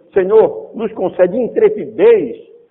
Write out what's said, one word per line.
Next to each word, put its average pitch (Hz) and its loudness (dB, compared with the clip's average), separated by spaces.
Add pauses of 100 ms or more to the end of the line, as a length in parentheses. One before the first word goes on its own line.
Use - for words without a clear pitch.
(120)
"Senhor, 196 0
nos 214 -8
concede 180 -2
intrepidez 196 0 (340)